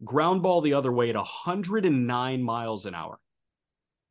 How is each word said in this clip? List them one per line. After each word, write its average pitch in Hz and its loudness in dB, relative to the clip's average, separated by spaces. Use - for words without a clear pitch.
Ground 160 2
ball 180 4
the 147 2
other 131 2
way 120 2
at 113 -2
a 101 -2
hundred 190 -2
and 135 4
nine 127 -2
miles 113 -4
an 95 -8
hour. 82 -10